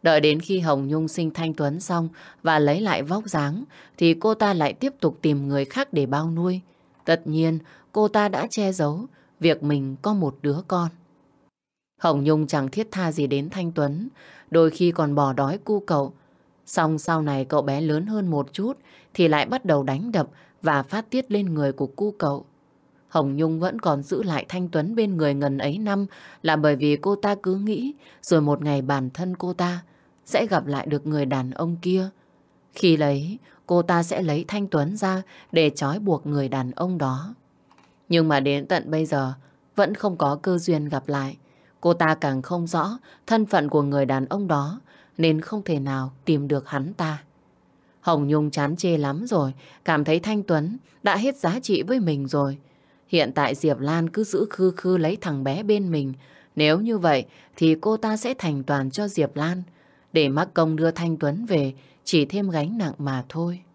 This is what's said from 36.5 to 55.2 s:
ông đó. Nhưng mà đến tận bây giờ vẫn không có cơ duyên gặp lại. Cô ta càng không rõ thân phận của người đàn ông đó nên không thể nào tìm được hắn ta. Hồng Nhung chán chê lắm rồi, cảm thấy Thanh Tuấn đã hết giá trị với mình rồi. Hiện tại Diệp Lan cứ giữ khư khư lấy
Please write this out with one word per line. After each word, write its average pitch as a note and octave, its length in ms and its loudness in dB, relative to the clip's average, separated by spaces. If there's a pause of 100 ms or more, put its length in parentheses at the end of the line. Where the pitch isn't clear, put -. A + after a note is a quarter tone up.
ông F3+ 260 -4
đó. D3 380 -4 (720)
Nhưng E3 180 4
mà D3 120 4
đến C#3+ 280 0
tận D#3+ 240 -2
bây D#3 140 0
giờ C3+ 280 -2 (420)
vẫn G3+ 200 2
không F#3+ 220 -2
có C#3+ 180 0
cơ F3 220 0
duyên D#3+ 320 0
gặp C#3 180 -4
lại. C#3 300 -4 (440)
Cô E3+ 120 4
ta E3 220 2
càng C#3 260 -2
không E3+ 260 -4
rõ F3 300 -2 (300)
thân A3+ 180 2
phận D#3 240 2
của D3 120 4
người C#3+ 240 2
đàn C3+ 200 0
ông G3+ 220 -4
đó D#3 340 -2 (360)
nên D#3+ 240 4
không G#3 240 -8
thể D#3 140 0
nào C3+ 320 -4 (140)
tìm C#3+ 220 2
được C#3 220 -2
hắn C#3 240 -6
ta. D#3 300 -6 (800)
Hồng D3+ 260 2
Nhung D3+ 240 2
chán D3 240 0
chê F3 220 0
lắm D3 300 -2
rồi, D3 260 0 (320)
cảm D3+ 180 2
thấy D#3 160 2
Thanh G#3 240 -2
Tuấn F3 340 0 (260)
đã G3+ 140 2
hết C4+ 200 0
giá F#3 220 0
trị G#3 240 0
với B3 160 0
mình D3 280 0
rồi. C#3 300 0 (500)
Hiện D3 280 2
tại C#3 200 0
Diệp C#3+ 240 0
Lan D#3+ 300 0
cứ G#3 140 -4
giữ G3 260 -2
khư F#3 220 0
khư F#3 260 0
lấy E3+ 240 0